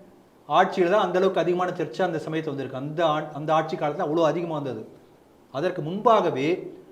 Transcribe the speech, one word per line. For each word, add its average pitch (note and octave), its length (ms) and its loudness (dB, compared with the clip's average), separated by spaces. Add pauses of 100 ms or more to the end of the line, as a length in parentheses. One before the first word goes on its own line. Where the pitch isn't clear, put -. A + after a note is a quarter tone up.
(500)
ஆட்சியில F3 400 4
தான் G#3 120 4
அந்த F3+ 160 0
அளவுக்கு F#3 220 2
அதிகமான F3 320 0
சர்ச்சு D#3+ 300 -4
அந்த E3+ 160 0
சமயத்துல D#3 280 -6
வந்திருக்கு. C3 320 -6
அந்த D#3 280 -2
ஆ-, D3+ 280 0
அந்த D#3 200 -2
ஆட்சி D#3+ 240 0
காலத்துல D3 200 -2
அவ்வளவு E3 280 2
அதிகமா E3 280 0
வந்தது. C3 340 -6 (640)
அதற்கு E3+ 300 -4
முன்பாகவே F3+ 960 2 (160)